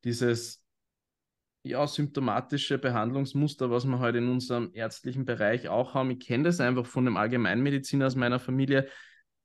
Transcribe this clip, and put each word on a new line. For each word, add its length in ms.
dieses, 560
ja, 200
symptomatische 920
Behandlungsmuster, 920
was 160
wir 120
halt 180
in 120
unserem 460
ärztlichen 500
Bereich 440
auch 260
haben, 160
ich 100
kenn 240
das 160
einfach 240
von 220
dem 100
Allgemeinmediziner 920
aus 100
meiner 220
Familie, 480